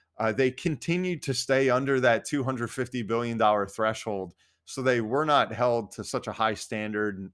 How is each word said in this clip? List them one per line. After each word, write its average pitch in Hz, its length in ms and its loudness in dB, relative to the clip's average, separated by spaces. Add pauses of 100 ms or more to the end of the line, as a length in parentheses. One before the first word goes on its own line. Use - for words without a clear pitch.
(180)
uh, 113 120 2
they 123 220 2
continued 170 720 -2
to 135 100 -4
stay 135 340 2
under 131 320 2
that 117 240 4
two 143 200 -2
hundred 120 260 -4
fifty 123 320 -4
billion 117 340 -2
dollar 107 300 4
threshold. 104 680 -2 (320)
So - 160 -8
they 123 180 4
were 120 240 0
not 139 280 4
held 117 400 0
to 107 120 -8
such 117 240 -6
a 107 40 -6
high 110 220 0
standard 107 640 -4
and 95 160 -12